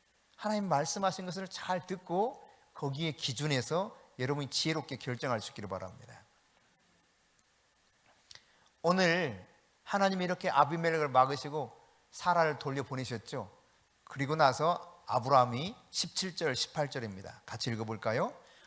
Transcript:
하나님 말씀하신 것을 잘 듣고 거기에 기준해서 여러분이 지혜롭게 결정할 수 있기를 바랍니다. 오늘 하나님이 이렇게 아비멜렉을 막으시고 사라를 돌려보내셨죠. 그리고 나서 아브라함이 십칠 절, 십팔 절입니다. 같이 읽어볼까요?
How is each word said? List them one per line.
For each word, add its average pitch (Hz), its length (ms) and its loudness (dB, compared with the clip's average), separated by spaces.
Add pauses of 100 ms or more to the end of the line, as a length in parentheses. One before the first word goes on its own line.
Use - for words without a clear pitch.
(360)
하나님 208 320 -2
말씀하신 185 580 0
것을 180 220 -8
잘 - 380 -4
듣고 190 560 -2 (320)
거기에 147 380 -2
기준해서 143 840 -2 (220)
여러분이 139 300 -2
지혜롭게 156 480 -2
결정할 123 440 -4
수 - 100 -10
있기를 101 180 -10
바랍니다. 92 560 -12 (2500)
오늘 165 640 2 (360)
하나님이 196 420 2
이렇게 180 240 -2
아비멜렉을 160 600 2
막으시고 135 640 2 (380)
사라를 165 480 2
돌려보내셨죠. 127 920 -6 (540)
그리고 135 320 -4
나서 151 680 2
아브라함이 127 720 4 (140)
십칠 - 460 -4
절, 143 200 0
십팔 143 340 -2
절입니다. 104 540 -8
같이 - 260 -6
읽어볼까요? 113 640 -2 (340)